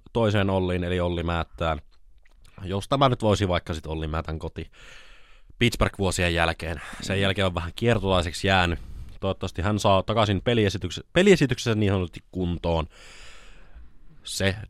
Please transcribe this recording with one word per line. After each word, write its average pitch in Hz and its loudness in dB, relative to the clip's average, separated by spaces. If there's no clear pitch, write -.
toiseen 104 2
Olliin, 90 0
eli 90 -2
Olli 87 -2
Määttään. 82 -2
Jos 98 -6
tämä 139 4
nyt 123 0
voisi 101 4
vaikka 87 0
sit 78 -6
Olli 80 -6
Määtän 80 -4
koti 80 -10
Pittsburgh-vuosien 95 2
jälkeen. 82 0
Sen 98 -2
jälkeen 98 0
on 87 0
vähän 87 -4
kiertolaiseksi 95 0
jäänyt. 87 2
Toivottavasti 98 -6
hän 104 0
saa 95 4
takaisin 104 2
peliesityks-, 101 0
peliesityksensä 139 4
niin 101 2
sanotusti 92 -2
kuntoon. 85 -2
Se 98 -2